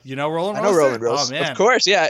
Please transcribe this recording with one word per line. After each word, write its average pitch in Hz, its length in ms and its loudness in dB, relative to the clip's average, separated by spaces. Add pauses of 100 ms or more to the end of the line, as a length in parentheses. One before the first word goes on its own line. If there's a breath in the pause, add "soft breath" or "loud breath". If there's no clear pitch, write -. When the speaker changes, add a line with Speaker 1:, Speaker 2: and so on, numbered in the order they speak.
Speaker 1:
you 131 120 -14
know 143 140 -4
Roll 165 200 -4
'n 208 60 -6
Speaker 2:
I - 60 -6
know 202 80 0
Speaker 1:
Roaster? 185 100 4
Speaker 2:
Roll 139 160 4
'n 110 60 -8
Roast. 123 280 -2
Speaker 1:
Oh, 127 40 -10
man. 151 180 -4
Speaker 2:
Of 123 60 -10
course, 226 280 2
yeah. 175 240 2